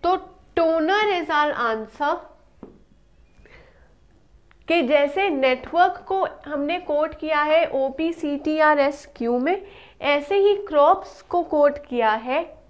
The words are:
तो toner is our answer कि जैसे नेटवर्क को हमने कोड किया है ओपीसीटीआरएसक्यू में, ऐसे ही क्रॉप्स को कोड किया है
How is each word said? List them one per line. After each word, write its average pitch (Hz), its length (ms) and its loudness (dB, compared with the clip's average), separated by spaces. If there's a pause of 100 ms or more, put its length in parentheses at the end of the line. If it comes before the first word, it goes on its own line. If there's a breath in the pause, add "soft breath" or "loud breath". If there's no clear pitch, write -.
तो 359 120 2 (420)
toner 330 540 2
is 349 200 -2
our 294 200 2 (140)
answer 226 500 -4 (2500 soft breath)
कि 330 200 2
जैसे 294 420 2
नेटवर्क 285 800 0
को 381 180 0 (200)
हमने 294 340 -4
कोड 311 400 -2
किया 311 220 -2
है 311 240 2 (100)
ओपीसीटीआरएसक्यू 294 1600 -2
में, 349 220 0 (400 loud breath)
ऐसे 294 360 0
ही 403 180 4 (120)
क्रॉप्स 302 540 2
को 349 220 -2
कोड 294 420 2
किया 226 260 0
है 254 320 -2 (260)